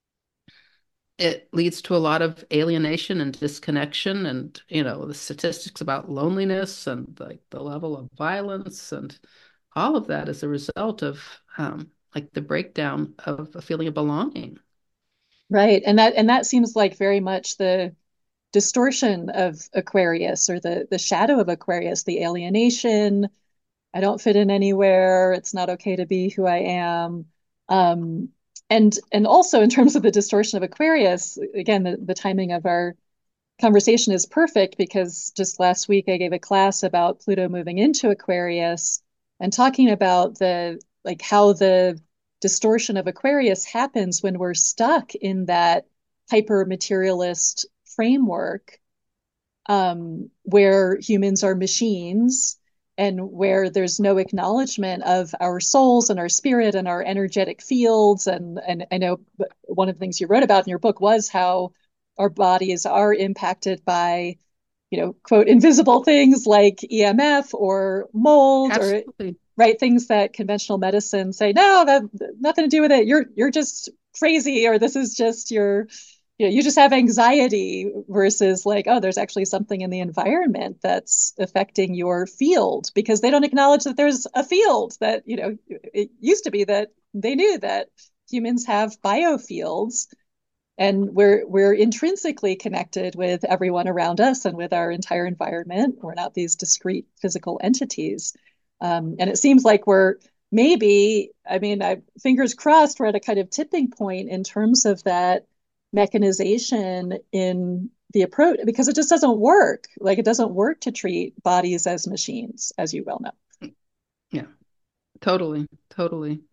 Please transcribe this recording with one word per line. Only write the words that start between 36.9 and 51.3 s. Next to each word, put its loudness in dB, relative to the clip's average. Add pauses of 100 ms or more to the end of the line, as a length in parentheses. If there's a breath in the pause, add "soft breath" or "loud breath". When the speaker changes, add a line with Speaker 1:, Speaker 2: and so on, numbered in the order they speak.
Speaker 2:
Pluto -2
moving -6
into 2
Aquarius -4 (380)
and -4
talking 4
about 2
the, -2 (240)
like, -10
how 4
the 2 (400)
distortion 0
of -4
Aquarius 0
happens -4
when -4
we're -4
stuck 0
in -4
that 0 (440)
hyper-materialist -2 (300)
framework, -2 (880)
um, -2 (140)
where 4
humans 0